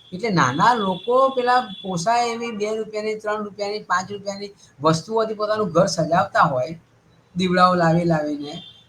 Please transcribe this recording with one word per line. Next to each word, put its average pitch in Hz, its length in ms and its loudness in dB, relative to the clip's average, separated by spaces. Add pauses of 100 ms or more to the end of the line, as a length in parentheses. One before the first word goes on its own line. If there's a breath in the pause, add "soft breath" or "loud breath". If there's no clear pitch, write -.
(140)
એટલે 208 160 -6
નાના 165 440 2
લોકો 233 560 0
પેલા 247 300 2
પોસાય 214 680 -2
એવી 233 220 -6
બે 214 260 -4
રૂપિયાની, 214 380 -6
ત્રણ 214 280 -6
રૂપિયાની, 202 400 -8
પાંચ 185 280 -4
રૂપિયાની 202 380 -10 (320 soft breath)
વસ્તુઓથી 214 520 0
પોતાનું 208 360 -2
ઘર 170 160 4
સજાવતા 175 560 0
હોય, 143 380 0 (560)
દીવડાઓ 180 400 4
લાવી 170 300 4
લાવીને, 151 580 -2 (260)